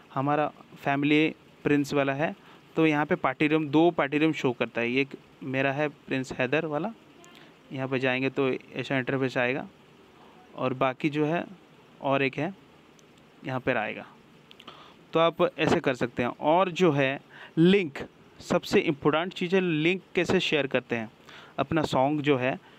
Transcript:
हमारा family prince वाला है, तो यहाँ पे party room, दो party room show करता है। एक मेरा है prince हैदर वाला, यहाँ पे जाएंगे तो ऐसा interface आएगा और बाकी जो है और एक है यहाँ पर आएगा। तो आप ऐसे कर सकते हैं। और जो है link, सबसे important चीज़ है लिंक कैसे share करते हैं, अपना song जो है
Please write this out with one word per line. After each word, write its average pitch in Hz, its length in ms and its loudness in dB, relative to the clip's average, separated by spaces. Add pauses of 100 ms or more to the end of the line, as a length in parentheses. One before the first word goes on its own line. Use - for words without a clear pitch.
(140)
हमारा 147 320 0 (300)
family 147 520 2 (360)
prince 143 300 2
वाला 139 200 2
है, 165 200 -2 (420)
तो 160 100 4
यहाँ 151 200 2
पे 180 100 0
party 151 320 0
room, 156 180 2
दो 156 260 6
party 147 260 0
room 156 160 2
show 135 180 0
करता 117 280 -4
है। 117 120 -2
एक 135 240 0 (280)
मेरा 135 280 -2
है 147 160 -2
prince 131 440 -6
हैदर 143 340 -2
वाला, 160 260 -4 (800)
यहाँ 131 160 -6
पे 131 100 -2
जाएंगे 131 320 0
तो 135 200 0
ऐसा 131 480 -6
interface 131 400 -2
आएगा 131 280 -2 (920)
और 127 200 -2
बाकी 135 340 -2
जो 151 160 -2
है 165 180 -2 (580)
और 139 200 0
एक 135 160 -2
है 175 160 -4 (880)
यहाँ 131 180 -6
पर 123 160 0
आएगा। 107 300 -6 (1080)
तो 160 80 2
आप 165 220 2 (160)
ऐसे 160 220 2
कर 139 160 0
सकते 123 260 -4
हैं। 120 80 0
और 170 420 2
जो 165 200 4
है 139 280 0 (380)
link, 175 400 4 (420)
सबसे - 400 0
important 160 540 0
चीज़ 180 200 -2
है 190 80 4
लिंक 170 400 0 (120)
कैसे 180 260 2
share 143 280 0
करते 120 280 -2
हैं, 110 140 -8 (480)
अपना 165 260 0
song 143 380 2
जो 139 160 2
है 127 140 0 (260)